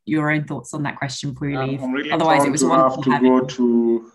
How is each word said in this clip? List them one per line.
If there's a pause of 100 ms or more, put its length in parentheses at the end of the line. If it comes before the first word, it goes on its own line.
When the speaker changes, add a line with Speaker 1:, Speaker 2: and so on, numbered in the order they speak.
Speaker 1:
your
own
thoughts
on
that
question
before
you
Speaker 2:
Um,
Speaker 1:
leave.
Speaker 2:
I'm
really
Speaker 1:
Otherwise,
it
Speaker 2:
torn
Speaker 1:
was
Speaker 2:
to
Speaker 1:
wonderful
Speaker 2:
have
to
Speaker 1:
having
Speaker 2:
go
Speaker 1:
you.
Speaker 2:
to